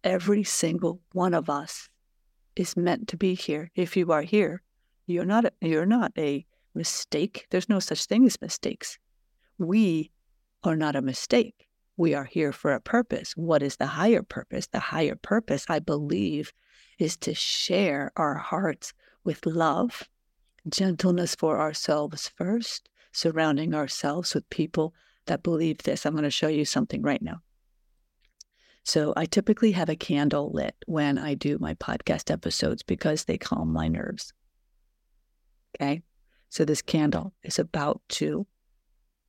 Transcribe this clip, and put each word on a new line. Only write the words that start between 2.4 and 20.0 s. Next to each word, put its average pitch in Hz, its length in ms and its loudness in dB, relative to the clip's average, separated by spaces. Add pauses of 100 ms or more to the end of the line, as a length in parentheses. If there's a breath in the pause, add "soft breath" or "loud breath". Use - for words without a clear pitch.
is - 220 -2
meant 175 320 0
to 170 80 -6
be 185 160 2
here. 160 420 -4
If 180 220 0
you 175 140 4
are 151 100 4
here, 175 400 2 (460)
you're 175 180 0
not 220 200 4
a, - 60 0 (100)
you're 160 240 2
not 220 320 2
a 143 280 -2 (280)
mistake. - 760 -4
There's 185 200 0
no 202 100 4
such - 260 -4
thing 233 200 6
as - 160 4
mistakes. - 560 -6 (600)
We 175 540 2 (520)
are 165 120 2
not 151 200 0
a 139 60 0
mistake. 214 640 0 (300)
We 165 160 4
are 143 120 -2
here 151 260 0
for 143 220 0
a 123 80 -2
purpose. - 560 -2
What 160 260 2
is 139 140 -4
the - 80 -2
higher 165 360 2
purpose? - 460 -8
The - 120 -4
higher - 360 -2
purpose, - 540 -2
I 156 100 0
believe, 151 720 -2 (480 soft breath)
is 165 180 0
to - 160 -4
share 160 840 0
our 147 180 0
hearts - 580 -4 (300 soft breath)
with - 220 -4
love, 165 580 0 (640)